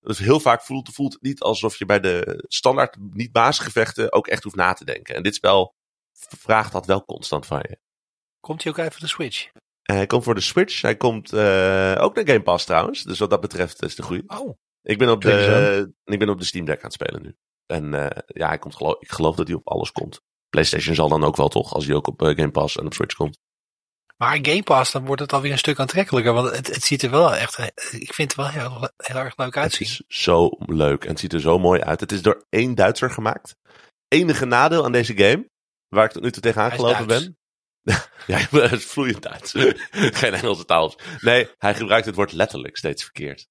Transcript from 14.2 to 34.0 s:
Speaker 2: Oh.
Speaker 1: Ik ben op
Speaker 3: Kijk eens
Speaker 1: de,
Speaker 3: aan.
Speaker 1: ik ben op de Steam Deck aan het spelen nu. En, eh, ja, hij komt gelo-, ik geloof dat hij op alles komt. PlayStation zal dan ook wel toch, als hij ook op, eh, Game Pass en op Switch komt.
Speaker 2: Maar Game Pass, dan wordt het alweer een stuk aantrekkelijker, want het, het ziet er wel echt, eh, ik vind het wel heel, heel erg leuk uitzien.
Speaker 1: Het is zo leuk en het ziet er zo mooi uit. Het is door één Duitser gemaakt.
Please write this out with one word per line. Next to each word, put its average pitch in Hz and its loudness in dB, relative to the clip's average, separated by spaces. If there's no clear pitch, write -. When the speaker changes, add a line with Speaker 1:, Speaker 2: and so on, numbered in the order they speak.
Speaker 2:
Oh. 254 -12
Speaker 1:
Ik 104 -2
ben 120 6
op 113 4
Speaker 3:
Kijk 101 6
eens 101 4
Speaker 1:
de, 101 4
Speaker 3:
aan. - -10
Speaker 1:
ik 101 -2
ben 104 2
op 98 0
de 90 -10
Steam 85 -6
Deck 76 0
aan - -16
het - -12
spelen - -8
nu. - -18
En, 76 -4
eh, 71 -4
ja, 80 -4
hij 78 -2
komt - -14
gelo-, 78 -2
ik - -20
geloof 80 0
dat 82 -2
hij 82 -6
op - -12
alles - -6
komt. - -10
PlayStation 78 0
zal 78 4
dan 76 2
ook 76 0
wel 73 4
toch, - -2
als 73 -4
hij 71 0
ook 73 0
op, - -6
eh, 80 4
Game 78 0
Pass 76 -2
en 76 -8
op 76 -8
Switch - -4
komt. 76 -4
Speaker 2:
Maar - 0
Game 160 0
Pass, 131 4
dan 131 -6
wordt 135 -4
het 139 -6
alweer 139 0
een 131 -2
stuk 147 -2
aantrekkelijker, 131 2
want 120 0
het, 127 -8
het - -6
ziet 139 0
er 123 -2
wel 147 4
echt, - -4
eh, 117 -6
ik - -14
vind 147 -4
het - -
wel 139 -4
heel, 127 -8
heel - -10
erg 127 -8
leuk 127 -6
uitzien. 143 -2
Speaker 1:
Het 117 -8
is - -8
zo 85 4
leuk 73 0
en - -10
het 78 -6
ziet 82 -8
er 82 -2
zo 82 4
mooi 90 4
uit. 80 -2
Het - -6
is 98 -4
door 101 0
één 120 0
Duitser 104 2
gemaakt. - -6